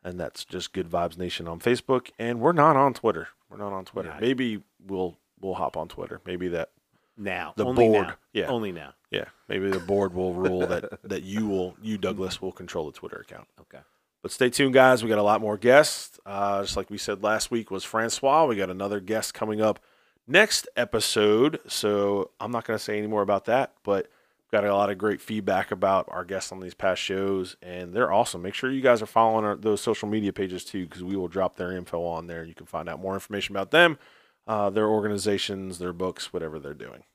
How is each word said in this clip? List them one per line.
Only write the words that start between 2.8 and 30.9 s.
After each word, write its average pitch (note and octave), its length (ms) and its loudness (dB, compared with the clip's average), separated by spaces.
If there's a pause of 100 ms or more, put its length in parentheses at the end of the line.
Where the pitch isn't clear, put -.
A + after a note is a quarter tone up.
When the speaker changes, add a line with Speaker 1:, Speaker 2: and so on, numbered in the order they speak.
Speaker 1:
Twitter. F#2+ 340 0 (200)
We're G2+ 100 -18
not G2+ 140 -8
on F#2+ 120 -8
Twitter. F#2 240 -8
Speaker 2:
Not D2+ 120 -12
Speaker 1:
Maybe A#2+ 420 0 (220)
we'll, F#2 340 -4 (220)
we'll F#2+ 140 -4
hop F2 220 -4
on D#2+ 120 -6
Twitter. E2 380 -12
Maybe F2+ 220 -4
that E2+ 220 -4 (460)
Speaker 2:
Now. F2+ 400 -8
Speaker 1:
the G#2 80 0
Speaker 2:
Only B2 240 6
Speaker 1:
board. G2+ 200 4
Speaker 2:
now. D#2 60 -10 (180)
Speaker 1:
Yeah. F#2+ 160 0
Speaker 2:
Only A2 240 -4
now. D2 220 -14 (160)
Speaker 1:
Yeah. - 160 -4 (220)
Maybe G2 220 -2
the F#2+ 100 0
board F#2+ 340 0
will F#2 200 -2
rule F2+ 320 0
that, F2 360 -6
Speaker 2:
<laughs> F#2 60 -18
Speaker 1:
that F#2 140 -6
you G#2 240 -4
will, F#2 340 -2
you, G#2+ 180 -4
Douglas, F#2 440 -4
will F#2 100 -6
control F2 340 -8
the C#2+ 60 -12
Twitter - 260 -14
account. - 280 -20 (140)
Speaker 2:
Okay. - 180 -20 (420)
Speaker 1:
But - 120 -10
stay B2+ 180 4
tuned, C3+ 240 2
guys. B2+ 300 8
We A2+ 40 -2
got G#2+ 120 4
a - 20 4
lot G#2 180 4
more G#2+ 160 -2
guests. B2 680 6
Uh, G2+ 360 -2
just - 140 -6
like G2 140 -6
we G#2 80 -8
said G2+ 240 -4
last G#2+ 300 0
week A2+ 180 -4
was F#2+ 140 -6
Francois. C3+ 600 2
We A#2 100 0
got F#2+ 120 -2
another G2 300 -4
guest G#2+ 340 -4
coming G#2+ 280 -4
up G#2+ 180 2 (480)
next F#3+ 500 4
episode. A2+ 920 4
So G2+ 720 0
I'm A2 100 -6
not A#2 160 -4
gonna A2 140 -2
say G#2+ 180 -6
any G#2+ 80 -4
more G#2+ 160 0
about G2 240 2
that, B2+ 280 2 (100)
but G2 240 0 (340)
we've - 80 -14 (100)
got G2+ 80 0
a G2+ 60 4
lot G2+ 160 4
of F#2+ 80 -4
great G2+ 220 0
feedback G2 500 -2
about F#2+ 400 2
our F2+ 140 -8
guests F#2+ 260 -8
on F#2+ 80 -12
these F2+ 160 -12
past F#2 260 0
shows, F#2+ 600 -2
and F2+ 320 -12
they're G#2+ 180 2
awesome. G2 300 0
Make F#2+ 120 -8
sure C3 180 -4
you C3+ 100 -2
guys A#2+ 200 6
are G#2+ 40 -6
following A2+ 380 2
our, G#2 120 0
those G#2+ 240 0
social A2 280 -2
media G#2 240 0
pages F#2 320 -6
too, F#2 240 -8
'cause F2+ 160 -12